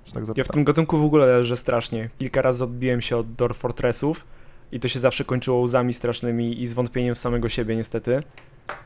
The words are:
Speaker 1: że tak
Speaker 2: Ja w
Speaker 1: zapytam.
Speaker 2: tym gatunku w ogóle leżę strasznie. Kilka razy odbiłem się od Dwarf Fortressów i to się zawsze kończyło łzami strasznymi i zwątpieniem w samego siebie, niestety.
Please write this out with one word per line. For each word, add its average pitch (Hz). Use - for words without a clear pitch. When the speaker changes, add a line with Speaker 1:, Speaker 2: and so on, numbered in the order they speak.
Speaker 1:
że -
tak -
Speaker 2:
Ja 110
w -
Speaker 1:
zapytam. 123
Speaker 2:
tym 147
gatunku 151
w 151
ogóle 147
leżę 123
strasznie. 117
Kilka 131
razy 127
odbiłem 123
się 120
od 113
Dwarf 120
Fortressów 127
i 123
to 127
się 123
zawsze 127
kończyło 127
łzami 123
strasznymi 117
i 120
zwątpieniem 120
w -
samego 120
siebie, 113
niestety. 117